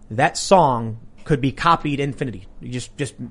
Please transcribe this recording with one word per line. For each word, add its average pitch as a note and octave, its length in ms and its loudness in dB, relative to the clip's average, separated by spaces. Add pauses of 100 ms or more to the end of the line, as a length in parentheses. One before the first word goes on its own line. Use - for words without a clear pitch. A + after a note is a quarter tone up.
(100)
that B2+ 260 0
song A#2+ 640 4 (260)
could C#3+ 160 0
be C3 120 0
copied D3+ 480 0
infinity. C3 460 -6 (140)
You B2 120 -12
just, B2 240 -8
just, C#3+ 180 -6 (160)